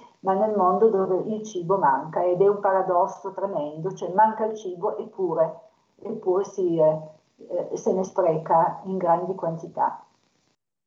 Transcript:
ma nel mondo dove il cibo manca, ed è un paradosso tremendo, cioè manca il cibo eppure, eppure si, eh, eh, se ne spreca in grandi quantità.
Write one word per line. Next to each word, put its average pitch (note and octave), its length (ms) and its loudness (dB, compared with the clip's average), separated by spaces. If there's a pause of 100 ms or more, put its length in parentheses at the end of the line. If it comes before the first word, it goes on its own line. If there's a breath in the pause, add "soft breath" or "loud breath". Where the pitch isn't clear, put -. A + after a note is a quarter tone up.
(200 loud breath)
ma F#3+ 140 0
nel G#3 220 0
mondo G3+ 340 4
dove F#3+ 280 2 (160)
il G#3+ 100 -6
cibo F3+ 340 -2
manca, D#3+ 460 0
ed F3+ 180 2
è G3 60 8
un G3+ 120 4
paradosso F#3 720 0
tremendo, E3+ 640 -6
cioè F3 180 -6
manca A3 340 2
il A3 100 -4
cibo F3 420 -6
eppure, E3 640 -2 (400)
eppure G3 420 -2
si, F3 360 -2
eh, D#3 200 4 (720)
eh, - 60 -4
se G#3+ 160 -2
ne F#3 100 0
spreca E3 840 0
in F#3+ 120 -4
grandi F3+ 360 0
quantità. E3 720 -6 (840)